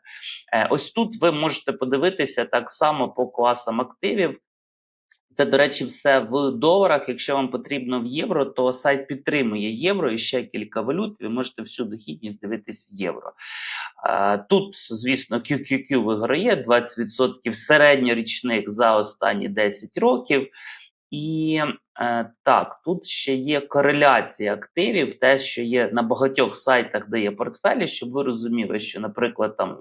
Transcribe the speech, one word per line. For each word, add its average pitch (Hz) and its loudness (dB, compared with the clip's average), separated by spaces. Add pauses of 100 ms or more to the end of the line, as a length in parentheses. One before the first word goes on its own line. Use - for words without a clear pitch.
(520)
Е, 113 2
ось 147 -2
тут 226 -4
ви 165 4
можете 151 -2
подивитися 135 0
так 120 -2
само 151 0
по 123 -2
класам 120 0
активів. 180 -2 (960)
Це, 143 2
до 117 4
речі, 143 2
все 135 2 (100)
в 139 0
доларах. 156 4
Якщо 123 -2
вам 135 0
потрібно 127 -4
в 117 -4
євро, 151 0
то 127 0
сайт 139 0
підтримує 117 -2
євро 160 0
і 110 -2
ще 123 -2
кілька 107 -8
валют. 180 -4
Ви 107 -8
можете 123 -6
всю 107 -8
дохідність 107 -12
дивитись 107 -10
в 101 -20
євро. 95 -8 (760)
Е, 101 2 (100)
тут, 98 2 (140)
звісно, 123 -2
Q 120 -4
Q 135 -2
Q 123 4
виграє 123 0
двадцять 120 2
відсотків 120 -2
середньорічних 123 4
за 110 4
останні 101 0
десять 104 -2
років. 240 0 (600)
І, 156 -2 (400)
е, 117 -2 (100)
так, 117 2
тут 175 -4
ще - -2
є 139 0
кореляція 143 4
активів, 170 -2
те, 135 4
що 127 -4
є 120 2
на 117 0
багатьох 123 2
сайтах, 123 0
де 113 -2
є 104 0
портфелі, 127 -2
щоб 123 -8
ви 135 -2
розуміли, 117 -2
що, 101 -10
наприклад, 110 -2
там, - -4